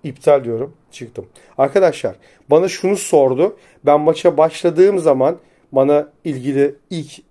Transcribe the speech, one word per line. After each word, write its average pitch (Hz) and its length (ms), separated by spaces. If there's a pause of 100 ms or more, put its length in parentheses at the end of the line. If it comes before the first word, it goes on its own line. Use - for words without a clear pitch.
İptal 139 400
diyorum. 117 300 (180)
Çıktım. - 340 (320)
Arkadaşlar 147 580 (340)
bana 170 180
şunu 190 300
sordu. 147 600 (280)
Ben 147 160
maça 156 360
başladığım 175 640
zaman 151 380 (340)
bana 147 380 (140)
ilgili 139 520 (140)
ilk 156 220 (200)